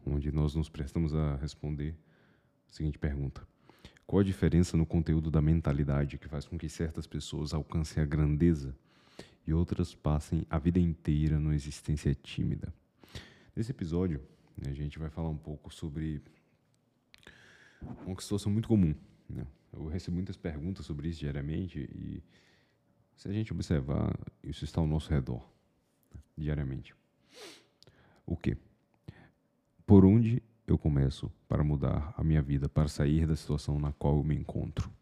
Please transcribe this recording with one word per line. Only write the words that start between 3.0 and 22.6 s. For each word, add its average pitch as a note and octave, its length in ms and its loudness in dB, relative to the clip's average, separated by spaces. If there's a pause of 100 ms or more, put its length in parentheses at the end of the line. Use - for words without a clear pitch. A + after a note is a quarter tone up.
Qual G2 140 4
a - 20 6
diferença E2+ 540 4
no D#2+ 80 4
conteúdo D#2+ 440 2
da D2+ 120 4
mentalidade D2 760 2
que - 120 -14
faz D2 180 -8
com F2 100 -8
que D#2+ 120 -6
certas D#2+ 360 -6
pessoas D2+ 480 -6
alcancem D#2 480 -2
a D2+ 40 4
grandeza D2+ 680 2 (720)
e D#2+ 60 -2
outras E2+ 420 0
passem D2+ 560 -2
a E2 80 0
vida E2+ 220 2
inteira D#2 580 2
numa D2+ 160 0
existência D2 600 -2
tímida? - 580 -6 (800)
Nesse A2 180 -4
episódio, E2+ 500 -2 (440)
a C#2 60 -4
gente D2 260 -6
vai D#2 120 -8
falar D#2+ 180 -6
um D#2 100 -4
pouco D2+ 360 -14
sobre D#2 480 -6 (1800)
uma F#2 160 -8
situação G#2 280 -4
muito A2 200 0
comum, F2 260 6 (340)
né? B1+ 160 -10 (280)
Eu D2 140 -10
recebo F2 280 -6
muitas F#2 220 -6
perguntas E2 480 -8
sobre D2+ 240 -6
isso D#2 100 -6
diariamente D2 600 -4
e, C#2+ 440 -10 (960)